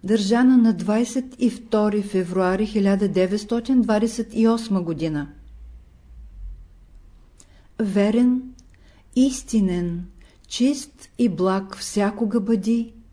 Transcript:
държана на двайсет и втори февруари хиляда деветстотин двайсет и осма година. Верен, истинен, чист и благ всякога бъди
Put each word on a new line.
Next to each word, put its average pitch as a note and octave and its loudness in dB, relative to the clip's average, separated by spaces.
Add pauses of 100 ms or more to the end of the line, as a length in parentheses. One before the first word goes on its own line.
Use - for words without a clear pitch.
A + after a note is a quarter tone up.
държана A3+ 4
на A3+ 6
двайсет A3+ -2
и A#3+ 2
втори G#3 0
февруари F#3+ 0
хиляда G3 2
деветстотин G#3 0
двайсет A3 0
и A3+ 2
осма A3+ 0
година. D#3 -4 (2500)
Верен, A3 2 (720)
истинен, F3+ 0 (420)
чист - -4 (100)
и A#3+ 2
благ F#3+ -2
всякога G#3 -2
бъди A3+ -2 (200)